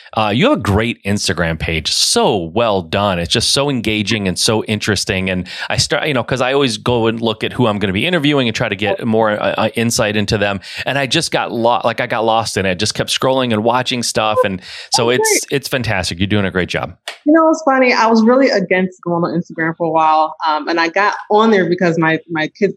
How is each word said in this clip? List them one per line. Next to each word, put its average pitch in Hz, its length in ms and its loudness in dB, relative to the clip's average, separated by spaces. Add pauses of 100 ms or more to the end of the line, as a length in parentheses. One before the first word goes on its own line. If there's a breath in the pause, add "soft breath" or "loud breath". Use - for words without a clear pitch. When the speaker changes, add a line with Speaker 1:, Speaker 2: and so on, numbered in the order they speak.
(160 loud breath)
Speaker 1:
uh, 110 180 2
you 170 140 4
have 294 100 2
a 139 40 -6
great 107 420 0
Instagram 87 540 -2
page. 82 340 -4
So 180 460 2
well 95 420 0
done. 92 380 0
It's 85 120 -4
just - 220 0
so 143 160 0
engaging 107 580 -2
and 90 120 -2
so 110 260 0
interesting. 98 640 -2
And 92 180 -2 (220 loud breath)
I 104 80 -4
start, - 320 0
you 143 60 0
know, 120 100 0
'cause 127 160 -2
I 127 140 0
always 131 240 0
go 117 280 0
and 113 140 0
look 113 240 -2
at 104 80 -4
who 120 140 2
I'm 104 120 0
gonna 98 140 -2
be 110 140 -2
interviewing 147 420 2
and 107 80 -2
try 117 140 -2
to 101 60 -2
get 98 300 -2
more, 110 260 2
uh, 101 260 0
uh, 107 160 2
insight 113 420 0
into 104 220 0
them. 101 220 -2 (260 loud breath)
And 131 120 -2
I 139 80 -2
just 151 260 -2
got 104 200 -2
lo-, 117 320 2
like, 113 160 0
I 127 60 -2
got 110 180 -2
lost 113 320 0
in 95 80 2
it. 92 140 0
Just - 160 -2
kept - 160 -4
scrolling 131 420 0
and 107 100 2
watching 123 400 0
stuff. 107 400 0
And 98 200 -4 (280 loud breath)
so 117 160 2
Speaker 2:
Oh, 117 40 4
Speaker 1:
it's, 427 180 2 (180)
Speaker 2:
great. 147 120 -2
Speaker 1:
it's - 100 -6
fantastic. 104 500 -2
You're 98 100 0
doing 101 180 0
a 90 40 -4
great 87 200 -2
job. 80 260 -6 (300)
Speaker 2:
You 294 80 4
know, 320 160 4
it's 311 160 0
funny. 262 260 4
I 226 140 2
was 226 180 4
really 254 240 4
against 185 540 -2
going 175 220 -2
on 151 140 -2
Instagram 165 380 -4
for 175 100 -4
a 160 40 -2
while. 156 440 2 (140)
Um, 151 200 -2
and 165 120 0
I 165 80 2
got 190 260 0 (160)
on 220 200 6
there 185 180 4
because 175 300 0
my, 160 220 2 (100)
my 156 180 -2
kids' - 280 -2